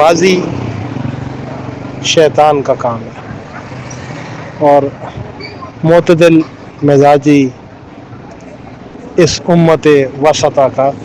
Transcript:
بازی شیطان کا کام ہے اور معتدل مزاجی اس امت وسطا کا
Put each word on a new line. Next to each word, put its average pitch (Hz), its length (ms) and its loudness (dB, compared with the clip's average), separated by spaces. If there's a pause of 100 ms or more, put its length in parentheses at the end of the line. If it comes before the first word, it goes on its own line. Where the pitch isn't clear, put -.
بازی 175 340 4 (1800)
شیطان 151 560 4
کا 131 60 0 (100)
کام 117 220 -6
ہے - 80 -16 (1600)
اور 143 80 4 (1040)
معتدل 165 520 4 (560)
مزاجی 143 520 4 (1800)
اس 147 100 2 (200)
امت 165 320 4 (360)
وسطا 143 540 2
کا 135 120 2 (180)